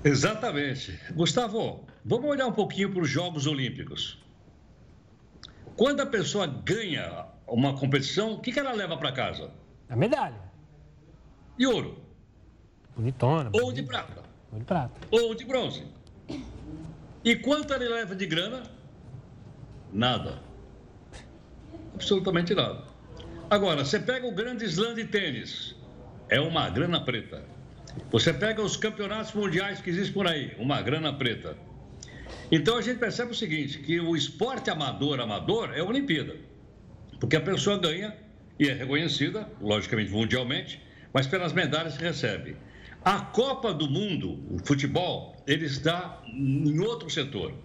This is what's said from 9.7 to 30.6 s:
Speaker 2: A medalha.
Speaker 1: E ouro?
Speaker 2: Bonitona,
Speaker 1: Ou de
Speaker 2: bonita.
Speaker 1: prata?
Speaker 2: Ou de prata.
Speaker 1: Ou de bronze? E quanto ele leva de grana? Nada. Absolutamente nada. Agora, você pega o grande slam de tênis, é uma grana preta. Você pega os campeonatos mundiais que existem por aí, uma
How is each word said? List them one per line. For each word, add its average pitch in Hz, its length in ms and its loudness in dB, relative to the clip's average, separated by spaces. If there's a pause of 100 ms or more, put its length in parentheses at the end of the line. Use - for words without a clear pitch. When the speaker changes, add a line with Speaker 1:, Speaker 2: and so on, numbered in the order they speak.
Speaker 2:
A 123 60 -4
medalha. 180 440 2 (1160)
Speaker 1:
E 247 80 4
ouro? 220 380 0 (920)
Speaker 2:
Bonitona, 135 580 2
Speaker 1:
Ou 247 180 4
de - 100 -4
Speaker 2:
bonita. 123 240 -4
Speaker 1:
prata? - 180 -16 (280)
Speaker 2:
Ou 107 80 -8
de 120 60 -8
prata. 151 440 -2
Speaker 1:
Ou 226 260 4
de - 100 -10
bronze? 247 380 0 (1400)
E 226 120 6
quanto 285 380 2
ele 247 160 0
leva 220 260 -2
de 190 120 -2
grana? 190 340 -2 (1300)
Nada. 95 500 0 (1500)
Absolutamente 185 640 2
nada. 113 300 0 (640)
Agora, 180 360 6
você 202 140 2
pega 254 260 0
o 233 80 -2
grande 226 320 -2
slam 208 300 0
de 226 100 -4
tênis, 147 680 -2 (540)
é 117 100 6
uma 151 300 2
grana 151 320 2
preta. - 420 -6 (680)
Você 120 240 6
pega 208 280 0
os 190 160 0
campeonatos 214 560 -2
mundiais 196 480 0
que 185 80 -4
existem 180 240 0
por 196 120 2
aí, 151 320 0
uma 123 240 2